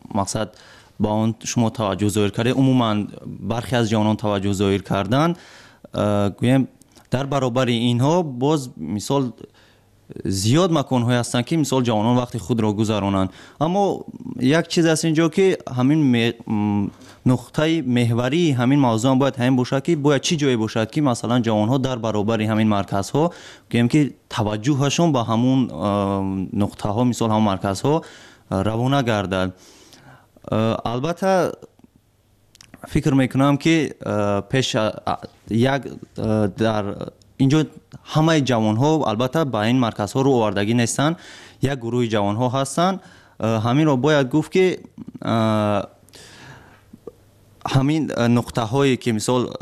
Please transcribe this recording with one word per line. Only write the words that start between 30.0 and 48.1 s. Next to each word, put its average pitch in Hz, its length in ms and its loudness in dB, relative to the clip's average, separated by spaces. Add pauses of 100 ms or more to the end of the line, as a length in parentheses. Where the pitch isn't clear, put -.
اه، 110 340 0
البته 165 640 -2 (1400)
فکر 147 260 0
می‌کنم 135 440 2
که، 160 380 0 (100)
اه، 101 360 0
پیش، 131 340 -2
اه، 107 160 0 (580)
یک، 123 320 2 (360)
اه، 107 300 0
در 107 360 -2 (540)
اینجا 139 280 4 (380)
همهٔ 156 380 2
جوانها 123 640 2
البته 127 380 -2
به 117 140 -4
این 113 220 2
مرکزها 110 420 -2
رو 139 100 4
آوردگی 107 420 2
نیستن، 135 420 0 (460)
یک 135 120 0
گروه 120 340 -2
جوانها 107 420 0
هستن. 170 500 -2 (400)
اه، 113 220 0
همین 127 240 2
رو 143 120 2
باید 139 320 2
گفت 156 220 -2
که، 185 280 2 (420)
اه، 110 680 0 (1800)
همین، 139 480 0